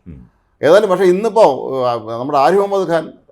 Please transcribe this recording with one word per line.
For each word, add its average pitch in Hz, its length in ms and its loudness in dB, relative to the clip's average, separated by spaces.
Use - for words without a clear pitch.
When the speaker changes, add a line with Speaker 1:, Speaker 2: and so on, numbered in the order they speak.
Speaker 1:
ഉം. 67 240 -20
Speaker 2:
ഏതായാലും 185 280 4
പക്ഷേ 185 140 0
ഇന്നിപ്പോ, 202 400 2
ആ, 120 60 0
നമ്മുടെ 143 180 -4
ആരിഫ് 165 220 2
മുഹമ്മദ് 196 300 -2
ഖാൻ 165 240 -4